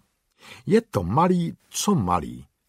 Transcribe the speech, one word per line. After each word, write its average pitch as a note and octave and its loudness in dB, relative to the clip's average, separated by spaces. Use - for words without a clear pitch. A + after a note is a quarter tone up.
Je G3+ 4
to - -4
malý, E3+ 0
co - -2
malý. F2 -2